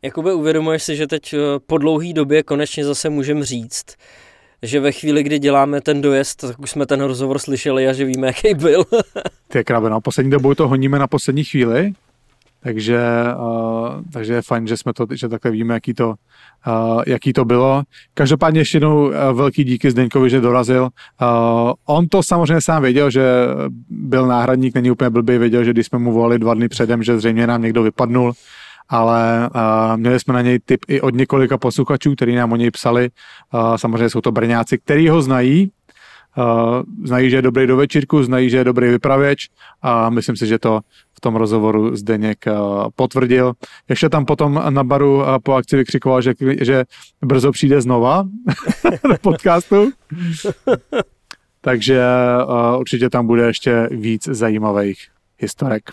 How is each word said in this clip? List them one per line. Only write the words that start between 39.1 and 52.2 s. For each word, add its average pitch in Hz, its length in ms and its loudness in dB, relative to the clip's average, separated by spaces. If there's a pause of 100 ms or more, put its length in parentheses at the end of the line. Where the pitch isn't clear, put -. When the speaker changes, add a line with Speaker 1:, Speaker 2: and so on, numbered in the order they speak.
Speaker 2:
a 117 280 0
myslím 117 260 -2
si, 113 100 -4
že 110 120 0
to 110 220 0 (340)
v - 60 -20
tom 113 160 -2
rozhovoru 110 600 0
Zdeněk, 107 500 -4
eh, 110 60 -2 (440)
potvrdil. 127 560 2 (360)
Ještě 135 200 0
tam 147 160 0
potom 147 460 0
na 139 140 0
baru, 139 380 2
eh, 135 200 0
po 139 120 -2
akci 131 220 0
vykřikoval, 131 460 0
že, 123 100 0 (280)
že 131 240 2 (400)
brzo 131 280 2
přijde 139 280 2
znova 123 440 0 (400)
<laughs> - 440 -2
do 226 120 4
podcastu. 196 720 2 (1700)
Takže, 127 400 2
eh, 123 800 2